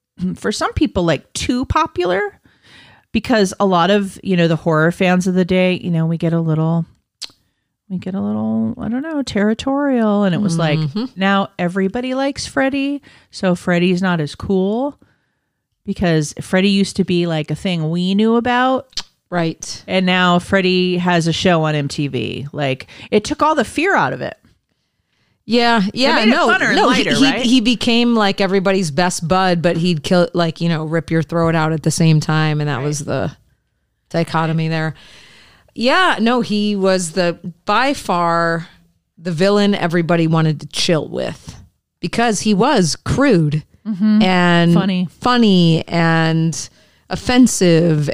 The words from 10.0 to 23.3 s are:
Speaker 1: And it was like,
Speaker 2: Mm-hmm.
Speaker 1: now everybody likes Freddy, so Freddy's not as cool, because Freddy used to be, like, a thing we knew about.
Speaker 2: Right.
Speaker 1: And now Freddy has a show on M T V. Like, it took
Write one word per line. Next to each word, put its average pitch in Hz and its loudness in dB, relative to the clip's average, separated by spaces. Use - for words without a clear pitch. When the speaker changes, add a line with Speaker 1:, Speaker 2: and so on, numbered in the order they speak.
Speaker 1:
And 180 2
it 156 -2
was 175 0
like, 156 0
Speaker 2:
Mm-hmm. 156 -4
Speaker 1:
now 196 0
everybody 196 -4
likes 269 -4
Freddy, 277 -2
so 185 -2
Freddy's 175 0
not 180 0
as 147 -6
cool, 208 -2
because 160 0
Freddy 190 0
used 196 0
to 190 0
be, 175 0
like, 156 -4
a 156 -4
thing 165 -4
we 180 -2
knew 220 2
about. 247 -2
Speaker 2:
Right. 165 -6
Speaker 1:
And 185 0
now 180 2
Freddy 180 0
has 175 0
a 160 0
show 165 2
on 151 -2
M 143 -2
T 143 -4
V. 127 -6
Like, 139 -6
it 214 2
took - -4